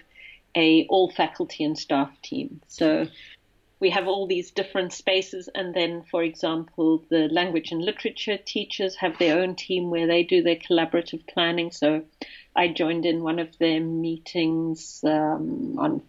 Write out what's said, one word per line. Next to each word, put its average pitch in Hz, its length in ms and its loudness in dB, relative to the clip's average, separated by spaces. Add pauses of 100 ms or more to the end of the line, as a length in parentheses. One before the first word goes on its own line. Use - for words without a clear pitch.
(560)
a 160 320 6
all 185 220 4
faculty 160 540 -2
and 151 160 0
staff 143 320 0 (100)
team. - 460 -8
So 226 400 0 (720)
we 190 100 4
have 180 180 0
all 196 200 -2
these 180 240 -2
different 190 420 -4
spaces. 190 600 -2
And 185 180 -6
then, 170 380 -2
for 170 100 0
example, 160 880 0
the 160 200 2
language 170 420 0
and 165 100 -4
literature 214 560 -4
teachers 202 600 -6
have 175 200 -2
their 170 240 2
own 185 140 -2
team 180 340 -4
where 170 160 0
they 170 180 4
do 175 200 4
their 170 140 4
collaborative 165 680 0
planning. 170 440 -2
So 156 320 2 (520)
I 180 120 4
joined 165 380 0
in 165 180 0
one 165 160 -2
of 165 180 -6
their 160 240 2
meetings, 165 1200 -2
um, 156 760 0
on 156 280 0